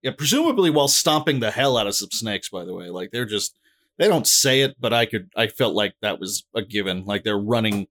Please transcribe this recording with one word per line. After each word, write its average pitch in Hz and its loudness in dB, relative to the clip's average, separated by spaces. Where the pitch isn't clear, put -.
Yeah, 127 -4
presumably 247 2
while 143 4
stomping 151 2
the 110 0
hell 131 2
out 107 0
of 101 -4
some 98 -4
snakes, 107 -6
by 90 -10
the 90 -10
way. 87 -12
Like, 90 -10
they're 120 -4
just, 104 -4
they 185 4
don't 214 2
say 131 4
it, 139 0
but 113 0
I 117 2
could, 104 -6
I 113 2
felt 107 0
like 101 0
that 104 -4
was 95 -8
a 113 -2
given. 95 -4
Like, 101 -4
they're 104 0
running, 104 0